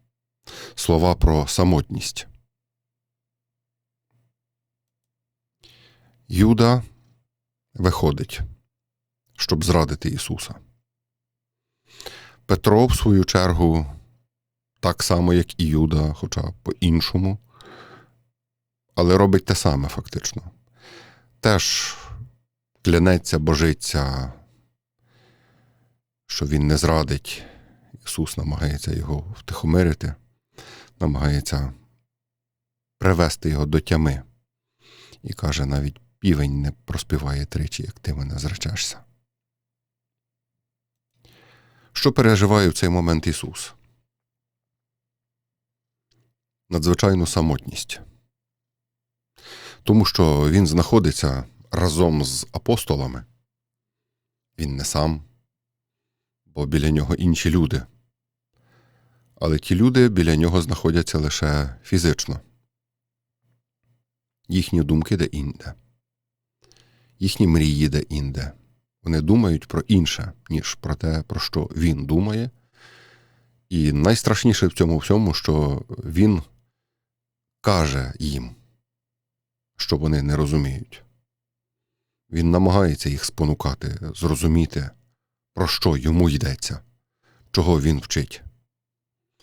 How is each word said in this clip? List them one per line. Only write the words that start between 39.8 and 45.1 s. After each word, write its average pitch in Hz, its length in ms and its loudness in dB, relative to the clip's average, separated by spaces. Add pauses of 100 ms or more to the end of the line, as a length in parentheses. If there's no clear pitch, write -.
Що 135 200 0
переживає 104 560 4
в 78 60 0
цей 92 140 0
момент 85 380 0
Ісус? - 480 -8 (3000)